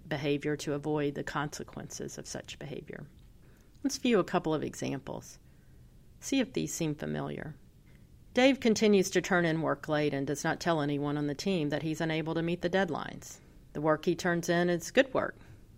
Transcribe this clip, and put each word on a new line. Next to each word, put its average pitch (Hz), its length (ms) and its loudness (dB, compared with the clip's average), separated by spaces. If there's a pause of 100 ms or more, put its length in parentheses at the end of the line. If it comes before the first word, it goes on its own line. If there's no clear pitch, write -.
behavior 147 500 0
to 147 180 -4
avoid 147 400 -2
the 147 100 -6
consequences - 920 -8
of - 80 -12
such - 320 -12
behavior. - 480 -12 (760)
Let's - 160 -4
view 233 200 4
a 175 60 4
couple 170 280 0
of 143 100 0
examples. - 760 -8 (800)
See - 180 -2
if - 140 0
these 156 200 -2
seem 151 220 -2
familiar. 151 640 -6 (800)
Dave 262 260 6
continues 208 500 6
to 180 100 4
turn 175 240 2
in 160 180 2
work - 260 -2
late 151 260 2
and 139 120 0
does 147 180 -4
not 160 160 0
tell 170 200 2
anyone 143 380 0
on 147 80 -2
the 143 80 -2
team 160 360 0
that 147 120 -2
he's 156 180 -2
unable 160 340 0
to 165 80 0
meet 170 200 -2
the 175 80 0
deadlines. - 680 -2 (320)
The 147 80 -4
work 151 240 2
he 175 100 4
turns 170 340 0
in 175 220 4
is 170 200 -2
good 269 220 4
work. - 240 -2 (420)